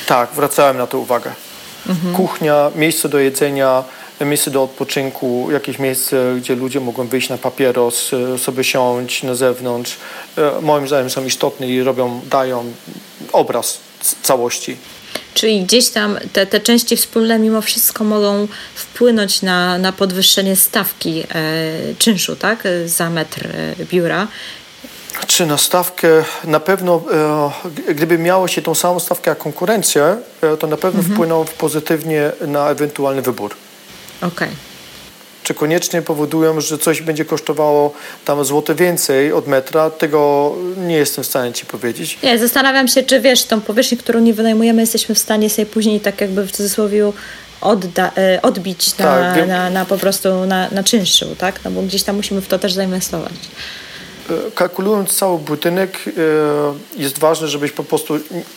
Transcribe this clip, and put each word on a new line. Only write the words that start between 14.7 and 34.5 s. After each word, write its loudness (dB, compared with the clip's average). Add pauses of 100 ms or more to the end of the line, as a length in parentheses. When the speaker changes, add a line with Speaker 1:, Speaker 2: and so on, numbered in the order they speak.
Speaker 2:
Czyli 2
gdzieś 4
tam -2 (140)
te, 2
te 0
części 2
wspólne 2
mimo 2
wszystko -2
mogą 2 (260)
wpłynąć 2
na, 2
na 0
podwyższenie 2
stawki, -2 (100)
e, -2
czynszu, 2
tak? -2 (240)
Za -2
metr, -4 (340)
e, -8
biura. 0 (1000)
Speaker 1:
Czy 2
na 0
stawkę? 2 (360)
Na 2
pewno, 2 (640)
e, -8
g-, -2
gdyby 2
miało 4
się -2
tą 0
samą 2
stawkę -2
jak 0
konkurencję, 2 (260)
e, 4
to -2
na 0
pewno 0
Speaker 2:
Mhm. 2
Speaker 1:
wpłynął 2
pozytywnie 0 (100)
na 0
ewentualny 0
wybór. -4 (680)
Speaker 2:
Okej. -4 (920)